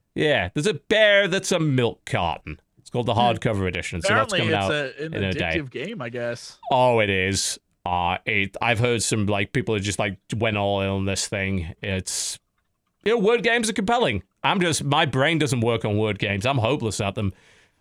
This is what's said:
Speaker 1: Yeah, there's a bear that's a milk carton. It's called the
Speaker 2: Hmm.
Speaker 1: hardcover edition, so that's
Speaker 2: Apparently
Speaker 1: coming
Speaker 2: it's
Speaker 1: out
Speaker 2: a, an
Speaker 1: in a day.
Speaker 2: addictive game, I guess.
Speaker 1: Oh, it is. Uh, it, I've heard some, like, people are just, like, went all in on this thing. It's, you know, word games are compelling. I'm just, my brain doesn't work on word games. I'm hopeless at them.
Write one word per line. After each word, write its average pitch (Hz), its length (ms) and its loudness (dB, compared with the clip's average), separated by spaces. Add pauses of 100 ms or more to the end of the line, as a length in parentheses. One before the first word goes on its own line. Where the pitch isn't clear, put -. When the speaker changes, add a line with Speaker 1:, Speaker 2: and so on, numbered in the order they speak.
(160)
Speaker 1:
Yeah, 120 380 2
there's 151 140 0
a 202 60 0
bear 208 520 4
that's 190 240 -2
a 185 80 2
milk 131 460 2
carton. 85 560 -4 (180)
It's - 100 -20
called 120 180 -4
the 117 80 0
Speaker 2:
Hmm. 110 60 2
Speaker 1:
hardcover 110 460 2
edition, 87 340 -6
so 123 140 0
that's - 180 0
Speaker 2:
Apparently 180 60 0
Speaker 1:
coming 165 160 0
Speaker 2:
it's - 100 0
Speaker 1:
out - 60 0 (320)
Speaker 2:
a, 160 40 -6
an 165 80 -10
Speaker 1:
in 98 100 -2
a 95 80 -2
day. - 80 -4 (180)
Speaker 2:
addictive 135 140 -6
game, 170 280 -10
I 120 80 -8
guess. 120 480 -8 (140)
Speaker 1:
Oh, 127 300 4
it 104 100 2
is. 95 480 -2 (260)
Uh, 87 400 0
it, 98 380 -2
I've 117 160 0
heard 117 240 2
some, 107 240 0
like, 101 260 -2
people 113 220 -2
are 104 60 0
just, 101 180 -4
like, 104 180 -2 (200)
went 110 200 0
all 101 260 0
in 98 60 0
on 98 160 -2
this 98 220 -2
thing. 95 560 -4
It's, - 560 -6 (640)
you 202 80 2
know, 240 60 2
word 226 240 2
games 226 260 2
are 233 40 -4
compelling. 202 500 0 (220)
I'm 175 160 4
just, 165 240 0
my 143 200 2
brain 147 360 2
doesn't 127 220 0
work 113 220 0
on 104 140 2
word 107 220 0
games. 101 260 -2
I'm 139 120 2
hopeless 113 420 0
at 101 160 -2
them. 101 160 0 (480)